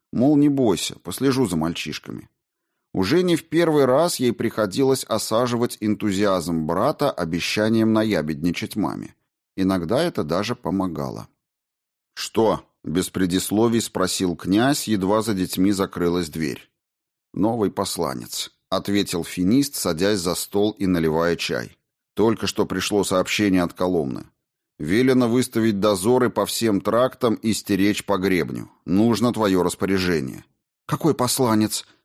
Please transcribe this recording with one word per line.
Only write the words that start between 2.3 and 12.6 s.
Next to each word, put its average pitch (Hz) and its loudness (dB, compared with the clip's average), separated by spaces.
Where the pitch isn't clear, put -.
Уже 117 2
не 170 2
в - -8
первый 156 4
раз 147 2
ей 120 2
приходилось 117 0
осаживать 117 -2
энтузиазм 95 0
брата 123 0
обещанием 110 0
наябедничать 87 -2
маме. 60 -6
Иногда 95 0
это 135 -4
даже 101 -2
помогало. 76 -6
"Что?" — 104 0